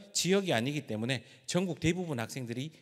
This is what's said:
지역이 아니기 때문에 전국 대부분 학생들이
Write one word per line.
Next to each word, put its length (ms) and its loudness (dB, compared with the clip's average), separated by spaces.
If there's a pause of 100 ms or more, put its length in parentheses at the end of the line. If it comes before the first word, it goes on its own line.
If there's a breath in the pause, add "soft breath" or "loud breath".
(120)
지역이 400 2
아니기 340 2
때문에 380 -2 (220 loud breath)
전국 340 0
대부분 400 0
학생들이 500 -6 (120)